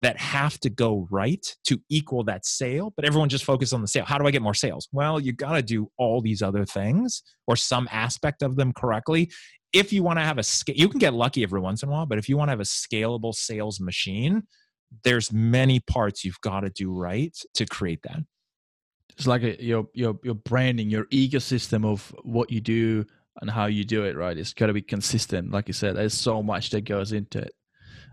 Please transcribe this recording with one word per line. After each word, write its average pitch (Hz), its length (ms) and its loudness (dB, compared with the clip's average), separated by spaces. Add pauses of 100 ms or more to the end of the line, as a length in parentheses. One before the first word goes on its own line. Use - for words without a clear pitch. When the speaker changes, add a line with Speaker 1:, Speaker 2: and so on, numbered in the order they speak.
Speaker 1:
that 120 160 2
have 143 400 0
to 131 100 0
go 107 400 0
right 104 540 0
to - 260 0
equal 147 360 0
that 104 200 -4
sale, 147 500 -4
but 147 100 -2
everyone 147 240 4
just 131 140 0
focuses 127 300 2
on 120 80 0
the 101 60 -2
sale. - 180 0
How 139 140 0
do 143 80 4
I 143 40 6
get 139 120 2
more 104 100 2
sales? 76 380 -2
Well, 151 280 0
you 131 140 -2
gotta 139 300 0
do 110 340 -2
all 120 240 2
these 110 220 0
other 98 200 0
things 123 600 0 (240)
or 117 80 4
some 123 360 0
aspect 120 520 -2
of 131 120 0
them 131 160 2
correctly. 156 600 0 (400)
If 196 200 4
you 196 120 4
wanna 170 200 2
have 151 140 0
a 110 60 0
sca-, - 320 -2
you 160 140 6
can 269 100 -2
get 147 160 4
lucky 120 260 2
every 98 180 0
once 95 220 -2
in 139 80 -4
a - 20 -2
while, 156 140 -2
but 110 140 -2
if 104 100 -2
you 135 80 4
wanna 147 140 2
have 120 80 -2
a 104 40 -4
scalable 113 720 -2
sales 107 460 -6
machine, 107 640 -2 (600)
there's 120 300 2
many 123 460 4
parts 107 440 0
you've 90 180 -6
gotta 98 280 -4
do 92 220 -4
right 92 440 -4 (200)
to 113 100 0
create 87 380 -4
that. 147 160 -10 (960)
Speaker 2:
It's 135 120 -4
like 123 160 2
a, 113 200 -2
your, 113 300 0
your, 117 300 0
your 123 100 -2
branding, 117 560 2
your 107 160 0
ecosystem 131 800 2
of 107 280 -2 (100)
what 117 280 0
you 113 80 -2
do 113 460 2 (360)
and - 80 -6
how 107 180 0
you 104 180 0
do 107 180 0
it, 92 140 -4
right? 85 200 -4
It's 85 160 -8
gotta 107 200 2
be 104 80 0
consistent. 95 720 -2
Like 101 160 -2
you 90 60 -6
said, 98 220 -2
there's 107 180 0
so 110 300 0
much 104 280 -4
that 104 100 0
goes 101 320 -4
into 104 260 -4
it. - 140 -8 (600)